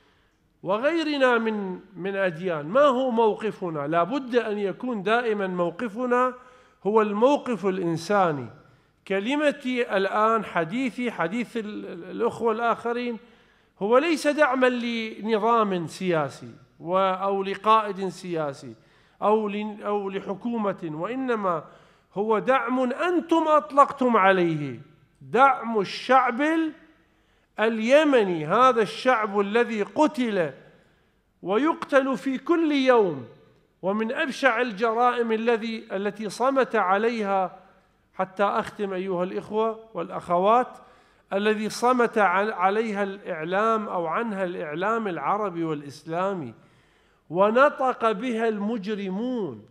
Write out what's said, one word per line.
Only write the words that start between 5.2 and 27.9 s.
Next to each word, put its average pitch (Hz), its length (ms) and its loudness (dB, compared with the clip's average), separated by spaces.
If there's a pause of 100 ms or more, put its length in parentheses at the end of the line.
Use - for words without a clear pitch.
موقفنا 240 880 -2 (520)
هو 214 160 4
الموقف 214 640 2
الإنساني. 170 800 0 (600)
كلمتي 254 880 -2
الآن، 214 480 2
حديثي، 233 680 -4
حديث 190 460 -4
ال-، 208 300 -8
ال-، 185 240 -14
الأخوة 220 420 -2
الآخرين، 233 680 -2 (640)
هو 226 160 4
ليس 302 280 2
دعمًا 269 400 4
لنظام 220 1200 0
سياسي 147 680 -4 (260)
و-، 170 160 -2
أو 190 460 0
لقائد 196 680 0
سياسي 147 640 -6 (480)
أو 214 260 2
ل-، 208 340 -8
أو 208 280 -2
لحكومة، 190 840 -4
وإنما 208 720 -2 (500)
هو 214 240 0
دعم 247 540 2
أنتم 330 560 0
أطلقتم 277 680 4
عليه، 165 640 2 (400)
دعم 226 600 2
الشعب 247 600 2
ال-، 320 320 0 (880)
اليمني، 226 840 4